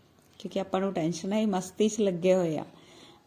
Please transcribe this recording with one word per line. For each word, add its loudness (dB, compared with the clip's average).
ਕਿਉਂਕਿ -4
ਆਪਾਂ -2
ਨੂੰ 0
ਟੈਨਸ਼ਨ -2
ਹੈ, 2
ਇਹ 2
ਮਸਤੀ 0
'ਚ -2
ਲੱਗੇ 4
ਹੋਏ 2
ਆ, -6